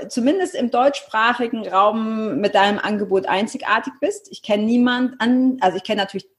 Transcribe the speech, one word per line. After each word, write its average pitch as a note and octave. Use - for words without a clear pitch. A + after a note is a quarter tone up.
zumindest D#4
im A#3+
deutschsprachigen A#3+
Raum A3
mit G3+
deinem G3+
Angebot G3
einzigartig A3
bist. G4+
Ich -
kenn G#3
niemand B3
an-, B3+
also F#3
ich -
kenn G#3+
natürlich, G3